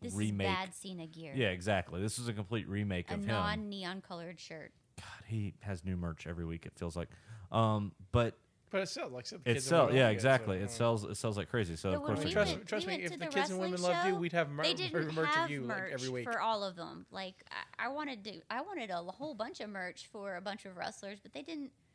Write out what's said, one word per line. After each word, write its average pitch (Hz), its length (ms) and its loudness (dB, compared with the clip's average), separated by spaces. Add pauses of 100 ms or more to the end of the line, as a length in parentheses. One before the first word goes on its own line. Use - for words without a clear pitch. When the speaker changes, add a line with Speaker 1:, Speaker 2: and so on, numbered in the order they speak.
Speaker 1:
This 240 120 -6
Speaker 2:
remake. 104 340 2
Speaker 1:
is 190 60 4
bad 185 200 -4
Cena 180 320 -10
gear. 160 300 -12
Speaker 2:
Yeah, 117 140 4
exactly. 90 520 0
This 110 160 0
is 120 80 -6
a 117 60 0
complete 107 360 -2
remake 98 440 0
Speaker 1:
A - 20 -2
Speaker 2:
of 101 60 -2
him. 101 80 -2
Speaker 1:
non-neon 196 720 -2
colored 170 400 -10
shirt. - 320 -14 (240)
Speaker 2:
God, - 320 -14
he 104 320 -2
has 95 240 -6
new 92 120 0
merch 87 300 -4
every 85 180 -4
week, 82 220 -4
it - 100 -12
feels 82 200 -4
like. 85 120 -2 (440)
Um, 107 400 4 (200)
but 120 240 4 (340)
Speaker 3:
But 196 120 0
it 180 60 -4
sells, 247 240 -6
like 123 120 -8
I - 40 -10
said, - 160 -12
the 120 60 6
Speaker 2:
it 117 40 6
Speaker 3:
kids 127 120 2
and 135 40 -2
Speaker 2:
sell-, 160 160 10
Speaker 3:
women 117 100 6
Speaker 2:
yeah, 135 80 10
Speaker 3:
love 113 60 10
it, - 20 6
so, 107 40 4
Speaker 2:
exactly. 113 400 6
Speaker 3:
I - 20 0
Speaker 2:
It - 40 0
Speaker 3:
don't 104 80 -2
Speaker 2:
sells, 117 340 4
it 104 120 -4
sells 107 220 0
like 95 100 -2
crazy. 90 280 2
So 95 140 0
Speaker 1:
But 92 60 4
Speaker 2:
of - 60 -2
Speaker 1:
when - 140 -2
Speaker 2:
course - 80 0
Speaker 1:
we - 60 2
Speaker 2:
it - 40 0
Speaker 3:
Trust 208 120 6
Speaker 2:
does. - 60 2
Speaker 1:
went, - 80 -4
Speaker 3:
me, - 80 -12
trust 214 180 0
Speaker 1:
we - 40 -2
Speaker 3:
me, - 40 -2
Speaker 1:
went - 100 -2
Speaker 3:
if 170 80 -2
Speaker 1:
to - 60 -8
Speaker 3:
the 170 60 -4
Speaker 1:
the 320 60 -2
Speaker 3:
kids 185 200 2
and 185 100 0
Speaker 1:
wrestling - 0 -
Speaker 3:
women 180 220 0
loved 175 240 4
you, 190 80 4
Speaker 1:
show, 180 40 0
Speaker 3:
we'd 170 140 0
have 165 180 2
mer-, 143 140 -2
Speaker 1:
they 330 100 4
didn't 214 400 0
Speaker 3:
merch 160 140 2
of 294 60 4
Speaker 1:
have 320 160 2
Speaker 3:
you, 147 120 -2
like, 196 160 -2
Speaker 1:
merch 190 140 -4
Speaker 3:
every 131 180 -2
week. 123 140 -2
Speaker 1:
for 226 160 0
all 214 240 2
of 185 120 -4
them. 165 340 -10
Like, 190 240 -8 (440)
I, 220 80 -2
I - 20 -2
wanted 277 360 -6
to, 208 160 -10 (100)
I 226 100 -2
wanted 311 300 -6
a 180 60 -2
whole 185 380 -6
bunch 226 260 -6
of 214 100 -8
merch 180 420 -8
for 202 240 -8
a 175 60 -8
bunch 202 240 -8
of 185 100 -14
wrestlers, 196 460 -6
but - 100 -20
they 285 100 -10
didn't, 294 280 -8 (240)